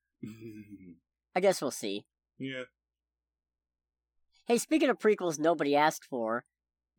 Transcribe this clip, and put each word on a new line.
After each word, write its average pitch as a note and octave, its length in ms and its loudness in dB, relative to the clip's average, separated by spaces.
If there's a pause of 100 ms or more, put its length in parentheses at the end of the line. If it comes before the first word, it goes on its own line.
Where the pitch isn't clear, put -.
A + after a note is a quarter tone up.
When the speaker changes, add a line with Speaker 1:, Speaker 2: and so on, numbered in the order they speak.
(200)
Speaker 1:
<laughs> - 40 -16 (1120)
Speaker 2:
I - 20 -2
guess F#3 240 2
we'll C#3 80 -2
see. G2+ 360 -6 (340)
Speaker 1:
Yeah. C3 240 -10 (1800)
Speaker 2:
Hey, A#3 100 4
speaking D4+ 320 2
of G#3 80 0
prequels F#3 400 2
nobody D3+ 380 2
asked D3+ 280 2
for, A#2 400 -4 (540)